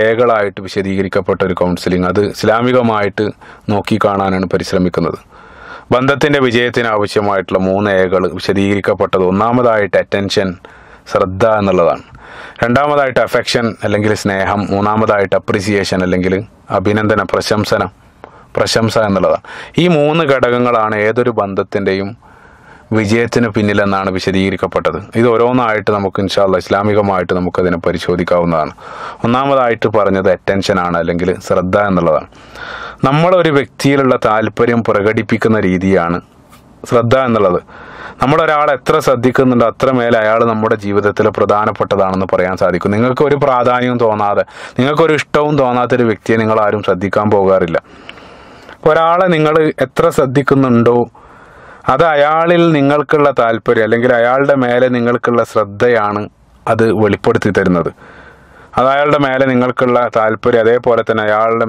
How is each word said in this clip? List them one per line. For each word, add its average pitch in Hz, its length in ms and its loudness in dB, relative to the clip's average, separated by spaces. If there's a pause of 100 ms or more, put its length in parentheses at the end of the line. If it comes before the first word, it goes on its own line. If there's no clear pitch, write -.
എകളായിട്ട് 110 580 0
വിശദീകരിക്കപ്പെട്ട 95 800 -4
ഒരു 92 140 -4
കൗൺസിലിംഗ്, 90 500 -2
അത് 95 100 0 (120)
ഇസ്ലാമികമായിട്ട് 110 920 0 (480)
നോക്കിക്കാണാനാണ് 98 840 -2
പരിശ്രമിക്കുന്നത്. 90 640 -2 (760)
ബന്ധത്തിൻ്റെ 139 520 2
വിജയത്തിന് 120 480 0
ആവശ്യമായിട്ടുള്ള 101 760 -2
മൂന്ന് 98 260 0 (100)
എകൾ 92 180 0 (180)
വിശദീകരിക്കപ്പെട്ടത് 98 920 0
ഒന്നാമതായിട്ട് 110 720 0
അറ്റൻഷൻ, 98 480 -4 (640)
ശ്രദ്ധ 98 340 0 (160)
എന്നുള്ളതാണ്. 90 420 0 (600)
രണ്ടാമതായിട്ട് 135 600 0
അഫെക്ഷൻ 117 400 -2 (200)
അല്ലെങ്കിൽ 104 280 0 (100)
സ്നേഹം. 98 380 -2 (120)
മൂന്നാമതായിട്ട് 104 680 0
അപ്രിസിയേഷൻ 98 580 -2 (100)
അല്ലെങ്കിൽ 92 280 0 (440)
അഭിനന്ദന, 104 420 0 (100)
പ്രശംസന, 104 500 -2 (760)
പ്രശംസ 113 400 0 (100)
എന്നുള്ളതാണ്. 90 360 0 (400)
ഈ - 20 2 (120)
മൂന്ന് 151 260 2 (100)
ഘടകങ്ങളാണ് 120 640 0 (120)
ഏതൊരു 120 340 0
ബന്ധത്തിൻ്റെയും 98 680 -4 (880)
വിജയത്തിന് 117 580 0
പിന്നിലെന്നാണ് 101 640 0
വിശദീകരിക്കപ്പെട്ടത്. 92 840 -2 (220)
ഇത് 120 100 4
ഓരോന്നായിട്ട് 113 640 0
നമുക്ക് 98 300 -4
ഇൻഷാ 98 220 0
അല്ലാ 92 160 0
ഇസ്ലാമികമായിട്ട് 101 760 0
നമുക്കതിനെ 90 480 -2
പരിശോധിക്കാവുന്നതാണ്. 85 840 -2 (520)
ഒന്നാമതായിട്ട് 123 720 0
പറഞ്ഞത് 98 380 2
അറ്റൻഷനാണ് 92 680 -2
അല്ലെങ്കിൽ 87 300 -2 (160)
ശ്രദ്ധ 92 300 0 (120)
എന്നുള്ളതാണ്. 85 400 0 (800)
നമ്മളൊരു 165 500 2
വ്യക്തിയിലുള്ള 139 560 2 (140)
താല്പര്യം 110 600 0
പ്രകടിപ്പിക്കുന്ന 107 800 0
രീതിയാണ് 90 520 0 (720)
ശ്രദ്ധ 117 240 2 (140)
എന്നുള്ളത്. 98 300 2 (600)
നമ്മളൊരാളെ 151 560 2
എത്ര - 160 0 (140)
ശ്രദ്ധിക്കുന്നുണ്ടോ 123 640 2
അത്രമേൽ 123 500 0
അയാൾ 110 180 2 (120)
നമ്മുടെ 110 340 0
ജീവിതത്തിൽ 101 420 0 (120)
പ്രധാനപ്പെട്ടതാണെന്ന് 98 960 0
പറയാൻ 92 280 -2
സാധിക്കും. 92 320 0
നിങ്ങൾക്ക് 127 320 0
ഒരു 143 160 0
പ്രാധാന്യവും 123 640 0
തോന്നാതെ, 104 400 0 (320)
നിങ്ങൾക്കൊരു 151 440 2
ഇഷ്ടവും 147 320 -2 (100)
തോന്നാത്തൊരു 123 480 0
വ്യക്തിയെ 113 320 -2
നിങ്ങൾ 110 240 2
ആരും 104 200 -2
ശ്രദ്ധിക്കാൻ 98 480 -2
പോകാറില്ല. 92 420 2 (1120)
ഒരാളെ 165 460 2
നിങ്ങൾ 156 180 0 (340)
എത്ര - 180 0 (120)
ശ്രദ്ധിക്കുന്നുണ്ടോ 131 800 2 (960)
അത് 131 100 2 (100)
അയാളിൽ 165 500 2 (140)
നിങ്ങൾക്കുള്ള 147 520 2 (120)
താല്പര്യം 113 460 0
അല്ലെങ്കിൽ 120 300 2
അയാളുടെ 135 460 2
മേലെ 123 320 2
നിങ്ങൾക്കുള്ള 120 460 0 (100)
ശ്രദ്ധയാണ് 104 720 0 (500)
അത് 110 100 2 (200)
വെളിപ്പെടുത്തി 107 560 0
തരുന്നത്. 90 320 0 (880)
അത് 127 140 2
അയാളുടെ 147 340 0
മേലെ 131 260 0
നിങ്ങൾക്കുള്ള 123 480 0 (160)
താല്പര്യം, 110 480 2
അതേപോലെ 117 460 2
തന്നെ 110 160 0
അയാളുടെ 113 420 0